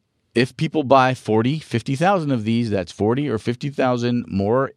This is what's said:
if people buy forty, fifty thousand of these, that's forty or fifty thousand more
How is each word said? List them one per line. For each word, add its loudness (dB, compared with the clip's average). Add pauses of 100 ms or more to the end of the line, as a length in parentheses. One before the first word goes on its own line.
(320)
if 0
people -2
buy 6
forty, 0
fifty -4
thousand 0
of -2
these, 0
that's -4
forty 0
or -2
fifty -6
thousand -2
more 0